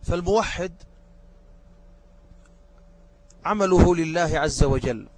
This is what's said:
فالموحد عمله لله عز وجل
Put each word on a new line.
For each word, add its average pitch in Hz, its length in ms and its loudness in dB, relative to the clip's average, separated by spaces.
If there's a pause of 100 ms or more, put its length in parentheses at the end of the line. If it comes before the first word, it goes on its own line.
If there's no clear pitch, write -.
فالموحد 180 680 -2 (2750)
عمله 185 500 4
لله 160 440 -2
عز 139 240 0
وجل 127 440 -2 (100)